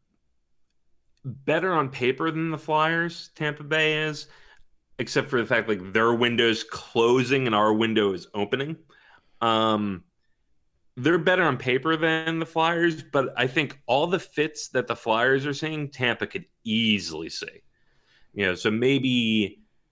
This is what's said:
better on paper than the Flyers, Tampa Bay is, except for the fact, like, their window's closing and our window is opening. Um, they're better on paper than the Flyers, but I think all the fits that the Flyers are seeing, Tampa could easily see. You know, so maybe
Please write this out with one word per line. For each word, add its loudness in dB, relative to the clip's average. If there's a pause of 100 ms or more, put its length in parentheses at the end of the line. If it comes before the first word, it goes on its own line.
(1200)
better -2
on 2
paper -2
than -4
the -6
Flyers, -2
Tampa -6
Bay 0
is, -6 (720)
except -2
for 2
the -2
fact, 0
like, -4
their 4
window's 2
closing 2
and 2
our 4
window 2
is -8
opening. -4 (640)
Um, 0 (920)
they're 2
better 2
on 2
paper 0
than -2
the -4
Flyers, 0
but -2
I 0
think -4
all 2
the 0
fits -6
that -2
the -4
Flyers 2
are -4
seeing, -6
Tampa -2
could -12 (200)
easily 0
see. -14 (720)
You -2
know, 0
so -2
maybe 0 (300)